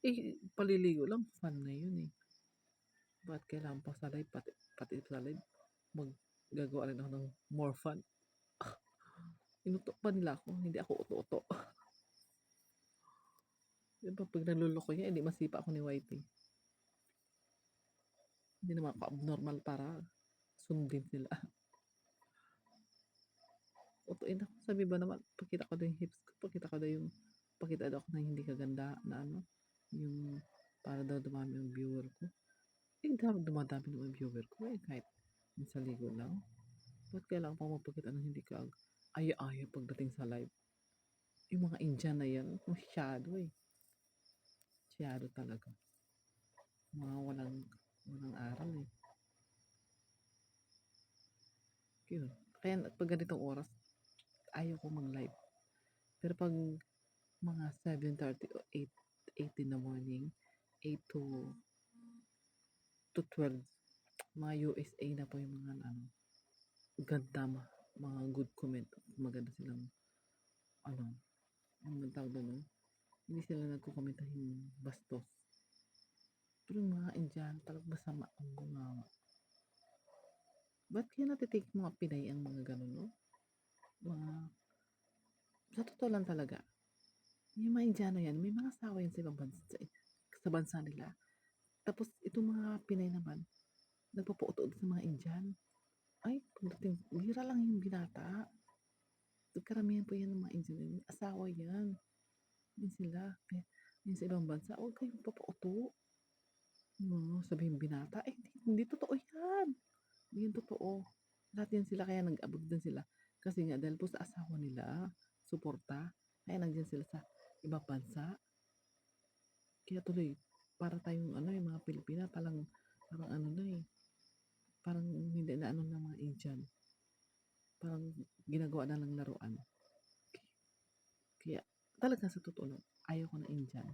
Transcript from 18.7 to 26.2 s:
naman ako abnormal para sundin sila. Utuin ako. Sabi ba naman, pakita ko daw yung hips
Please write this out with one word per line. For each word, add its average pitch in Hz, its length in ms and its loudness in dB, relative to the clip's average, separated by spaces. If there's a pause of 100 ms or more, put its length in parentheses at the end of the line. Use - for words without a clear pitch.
naman 151 240 0
ako - 80 0
abnormal 147 560 0
para 151 400 -2 (560)
sundin 147 480 2
sila. 135 240 -4 (2750)
Utuin 190 400 -2
ako. - 80 -8 (160)
Sabi 196 160 6
ba 180 160 6
naman, 185 160 2 (160)
pakita - 320 -4
ko 165 160 -2
daw 170 80 4
yung 160 80 2
hips 170 320 -4